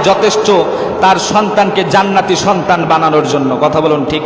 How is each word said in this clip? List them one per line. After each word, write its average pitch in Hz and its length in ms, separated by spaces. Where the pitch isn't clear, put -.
যথেষ্ট 202 480
তার 185 160
সন্তানকে 202 680
জান্নাতি 190 520
সন্তান 175 500
বানানোর 156 420
জন্য। 131 340
কথা 156 200
বলুন, 151 240
ঠিক 156 200